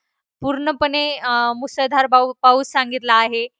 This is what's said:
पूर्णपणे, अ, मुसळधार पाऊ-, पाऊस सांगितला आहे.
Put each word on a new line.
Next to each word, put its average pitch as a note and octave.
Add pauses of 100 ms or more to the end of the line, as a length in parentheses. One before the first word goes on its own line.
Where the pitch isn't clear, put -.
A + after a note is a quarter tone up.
(420)
पूर्णपणे, C#4+
अ, A#3+
मुसळधार C4+
पाऊ-, B3+
पाऊस C4
सांगितला B3
आहे. A#3 (120)